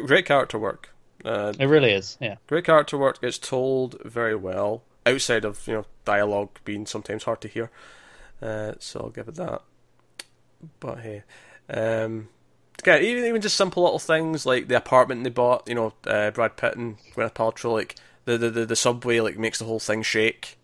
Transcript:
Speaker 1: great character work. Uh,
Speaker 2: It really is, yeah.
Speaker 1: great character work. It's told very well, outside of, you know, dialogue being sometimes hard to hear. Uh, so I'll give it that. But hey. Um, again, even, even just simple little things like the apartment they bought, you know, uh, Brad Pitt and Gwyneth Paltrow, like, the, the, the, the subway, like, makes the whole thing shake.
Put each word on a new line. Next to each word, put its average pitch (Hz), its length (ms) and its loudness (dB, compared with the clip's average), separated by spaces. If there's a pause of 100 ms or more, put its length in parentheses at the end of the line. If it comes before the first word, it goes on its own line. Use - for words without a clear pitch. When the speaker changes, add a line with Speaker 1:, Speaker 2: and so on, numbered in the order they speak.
Speaker 1:
great 156 200 4
character 131 320 2
work. - 320 -6 (360)
Uh, 104 340 -2
Speaker 2:
It 135 60 2
really 139 260 6
is, 98 280 -2
yeah. 107 160 -8 (120)
Speaker 1:
great 170 180 -2
character 147 320 6
work. 135 240 2
It's 123 160 -2
told 131 680 -2
very 117 320 -2
well, 101 480 -4 (220)
outside 123 400 2
of, 104 220 -8
you 117 60 -4
know, 110 120 -6 (200)
dialogue 104 440 0 (160)
being 104 200 -8
sometimes 107 380 -8
hard 113 180 -6
to 110 60 -10
hear. 113 220 -8 (720)
Uh, 110 380 -8
so - 220 -12
I'll 113 80 -10
give 107 180 -14
it 135 80 -14
that. 170 260 -8 (1160)
But 123 200 -10
hey. 107 240 -12 (460)
Um, 113 600 -2 (500)
again, 156 240 6
even, 240 220 0
even 233 160 0
just 202 160 -2
simple 185 260 2
little 156 160 4
things 160 460 0
like 127 220 2
the 123 100 4
apartment 127 460 4
they 127 60 -4
bought, 123 380 2
you 120 80 -4
know, 113 180 -2 (140)
uh, 107 240 2
Brad 113 260 0
Pitt - 180 0
and 113 220 -8 (180)
Gwyneth 113 180 -2
Paltrow, 117 400 -2
like, 110 220 -2 (300)
the, 117 120 2
the, 117 120 0
the, 113 180 -2
the 113 80 -2
subway, 120 440 2
like, 104 180 0
makes 110 220 -4
the 113 60 -8
whole 113 140 -4
thing 107 240 -2
shake. - 600 0